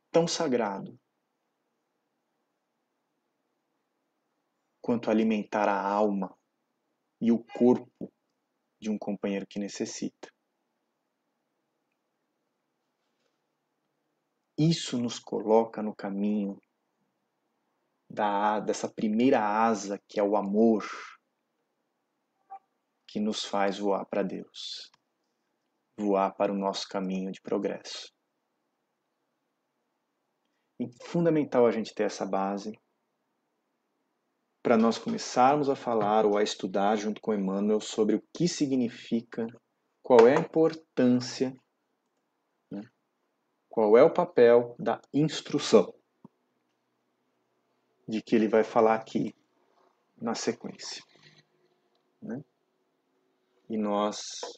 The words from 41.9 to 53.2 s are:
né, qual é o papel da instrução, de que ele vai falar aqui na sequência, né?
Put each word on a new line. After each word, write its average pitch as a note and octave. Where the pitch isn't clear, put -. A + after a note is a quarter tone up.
né, G2+
qual A2
é C3
o E3
papel A#2+
da A#2
instrução, C#3
de A2
que -
ele A2
vai A2
falar A2
aqui -
na A2+
sequência, -
né? A2+